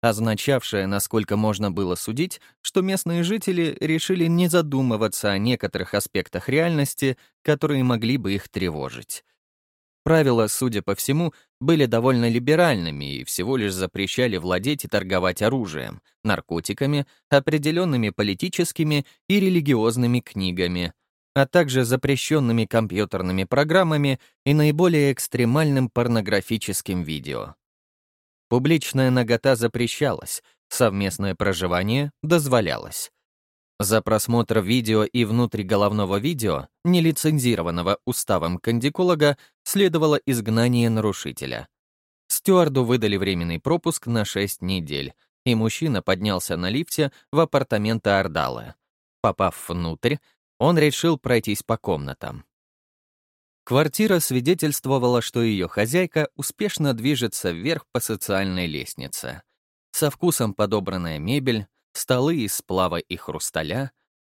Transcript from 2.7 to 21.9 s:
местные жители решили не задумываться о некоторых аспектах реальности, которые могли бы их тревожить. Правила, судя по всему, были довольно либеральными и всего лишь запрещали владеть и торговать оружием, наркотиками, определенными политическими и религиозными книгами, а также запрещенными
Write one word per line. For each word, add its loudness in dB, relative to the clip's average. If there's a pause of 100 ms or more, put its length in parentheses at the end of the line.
местные -2
жители -2
решили 0
не 4
задумываться 0
о 0
некоторых -2
аспектах -4
реальности, 0 (260)
которые 0
могли 0
бы -2
их -6
тревожить. -8 (800)
Правила, 4
судя -2
по -2
всему, -2 (260)
были 4
довольно 2
либеральными 0
и -10
всего -4
лишь -2
запрещали -2
владеть -2
и -8
торговать 0
оружием, -2 (240)
наркотиками, -2 (220)
определенными 2
политическими -2 (240)
и 4
религиозными 2
книгами, -2 (400)
а 4
также 2
запрещенными 0